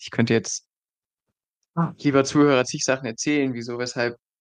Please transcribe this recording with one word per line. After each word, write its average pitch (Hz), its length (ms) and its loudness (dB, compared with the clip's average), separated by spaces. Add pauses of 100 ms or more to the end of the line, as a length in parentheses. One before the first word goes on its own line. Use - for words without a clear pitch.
ich - 100 -16
könnte 117 240 2
jetzt, - 320 -4 (1080)
ah, 170 220 -2
lieber 139 260 2
Zuhörer, 143 400 4
zig 147 200 -6
Sachen 131 220 -2
erzählen, 139 480 -2
wieso, 120 240 -8
weshalb 123 380 -4 (240)